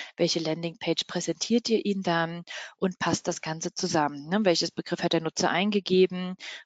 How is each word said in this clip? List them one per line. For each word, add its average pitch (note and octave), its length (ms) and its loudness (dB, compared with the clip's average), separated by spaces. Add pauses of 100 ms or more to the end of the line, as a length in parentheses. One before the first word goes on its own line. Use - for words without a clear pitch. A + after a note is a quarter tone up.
(180)
welche E3+ 220 2
Landingpage E3 640 -2
präsentiert A3+ 640 -2
ihr A3 160 2
ihn G3 160 0
dann E3+ 440 0 (320)
und F#3 200 0
passt - 300 0
das F3 140 -4
Ganze E3 300 -6
zusammen, D3+ 580 0
ne? G3 160 2
Welches E3+ 260 4
Begriff - 320 -4
hat F3 100 0
der D#3+ 80 2
Nutzer D#3+ 300 0
eingegeben, F#3 840 2 (280)